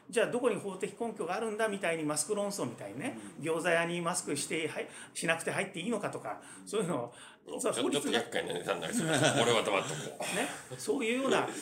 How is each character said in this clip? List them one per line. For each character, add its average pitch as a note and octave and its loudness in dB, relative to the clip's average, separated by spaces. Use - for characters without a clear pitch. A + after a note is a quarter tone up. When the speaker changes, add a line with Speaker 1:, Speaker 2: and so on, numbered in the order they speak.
Speaker 1:
じ A3+ 2
ゃ G3 6
あ - 0
ど B3 4
こ B3 6
に G3+ 4
法 F#3 -4
的 - -4
根 A#3 -4
拠 F#3+ -4
が F3+ 0
あ G#3+ -2
る A3 -2
ん G#3 -4
だ A3 4
み G3 -2
た F3 2
い E3 0
に、 D#3+ -2
マ D3+ 0
ス D3 0
ク G#3+ -2
論 G3+ 0
争 F3+ -2
み A2+ -6
た G#2 -12
い G2 -10
に B2 -8
ね、 A3+ -4
Speaker 2:
う - -6
ん。 - -4
Speaker 1:
餃 D#3+ 2
子 F3+ 2
屋 E3+ 6
に F3 -2
マ E3+ 0
ス - 0
ク D#3+ -2
し - -4
て、 D#3+ -2
は - -6
い、 - -6
し - -2
な E3 4
く - -4
て F3 -2
入 F3 0
っ G3 -8
て F3 -8
い F3 -4
い - 0
の A3+ 0
か D3 -2
と C3+ -6
か、 G#2+ -8
そ G#3 -2
う - 2
い F3+ 0
う - 0
の E3+ 0
を、 A#2+ -4
Speaker 3:
ち - 0
ょ、 G3 2
Speaker 1:
そ A2+ 0
う、 - 2
法 F4+ 2
律 - 2
が - 2
Speaker 3:
ち C#4+ -4
ょ - 0
っ - 2
と - -
厄 - 2
介 - 0
な E2+ -2
ネ F2 -2
タ G2 0
に - -2
な E2 -2
り G2+ -2
そ G#3+ 2
う D#3+ 2
で D#3+ 4
す。 C3+ 4
俺 A#2 6
は G#2+ 6
黙 G2+ 4
っ - -4
と - -4
こ - -6
う。 - -2
Speaker 1:
ね、 C4 0
そ C4+ 0
う A#3 0
い A#3+ 2
う C4+ 0
よ C4+ 0
う A#3+ 2
な C#3+ 4